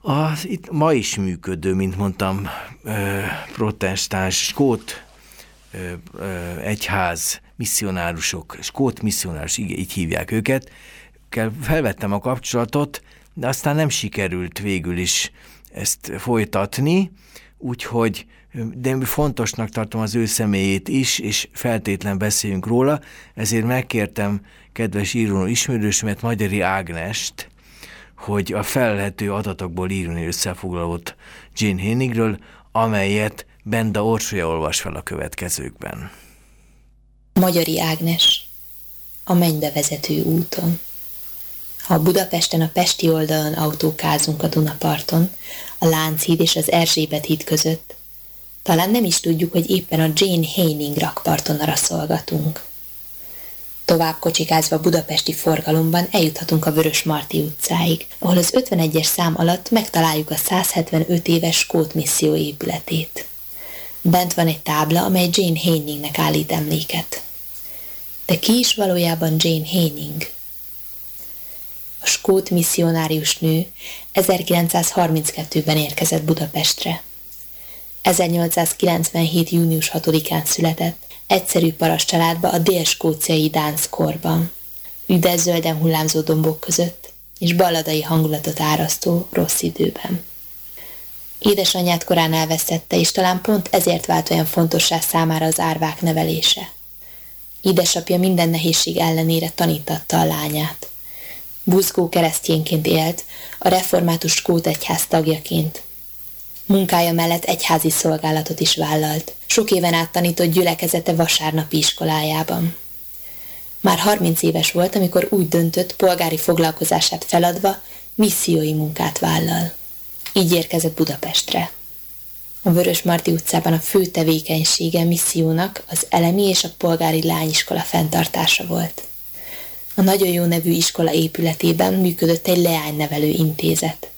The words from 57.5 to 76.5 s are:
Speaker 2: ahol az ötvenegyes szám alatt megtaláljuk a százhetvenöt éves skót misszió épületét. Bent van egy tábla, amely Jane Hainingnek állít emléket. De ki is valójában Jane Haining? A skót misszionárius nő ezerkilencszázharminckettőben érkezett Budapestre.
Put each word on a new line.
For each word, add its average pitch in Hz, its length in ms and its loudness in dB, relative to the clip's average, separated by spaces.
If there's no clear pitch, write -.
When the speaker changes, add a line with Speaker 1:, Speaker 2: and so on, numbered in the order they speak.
Speaker 2:
ahol 180 180 4
az 170 160 2
ötvenegyes 165 520 2
szám 170 320 2
alatt 170 340 2
megtaláljuk 160 580 2
a 156 60 -2
százhetvenöt 170 920 0
éves 165 300 2
skót 156 360 0
misszió 156 420 2
épületét. 160 920 -4
Bent 175 320 4
van 165 140 2
egy 156 140 -2
tábla, 156 420 2
amely 180 280 2
Jane 170 280 2
Hainingnek 151 600 0
állít 156 320 0
emléket. 156 720 -2
De 175 140 0
ki 226 180 2
is - 180 0
valójában 170 600 2
Jane 160 300 2
Haining? 156 600 -2
A - 20 -12
skót - 440 0
misszionárius 165 880 0
nő 160 280 2
ezerkilencszázharminckettőben 165 1700 2
érkezett 156 460 0
Budapestre. 156 800 -2